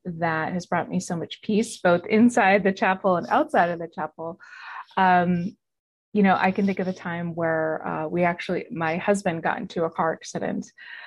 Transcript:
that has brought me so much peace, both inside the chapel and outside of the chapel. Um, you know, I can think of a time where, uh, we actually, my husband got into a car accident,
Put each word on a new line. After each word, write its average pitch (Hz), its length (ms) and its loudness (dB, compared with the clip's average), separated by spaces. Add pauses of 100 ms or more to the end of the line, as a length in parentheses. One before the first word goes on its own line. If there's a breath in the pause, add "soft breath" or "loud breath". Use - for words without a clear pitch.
that 165 480 -2
has 175 140 -6
brought 175 220 -2
me 175 100 -2
so 185 160 -6
much - 260 -8
peace, 214 360 -2
both 175 280 2
inside 214 580 4
the 196 80 2
chapel 190 440 0
and 170 140 -4
outside 220 420 2
of 170 80 -6
the 165 140 -8
chapel. 165 460 -10 (580 loud breath)
Um, 180 600 4 (560)
you 208 80 4
know, 190 180 6
I 190 120 2
can 196 140 0
think 196 140 0
of 185 80 -2
a 185 60 -4
time 170 400 -8
where, 160 540 -2
uh, 160 200 -4
we 175 160 0
actually, 175 460 -2
my 160 280 -4
husband 180 440 -2
got - 160 -2
into 180 280 -4
a 165 40 -2
car 160 240 -2
accident, - 580 -8 (360 loud breath)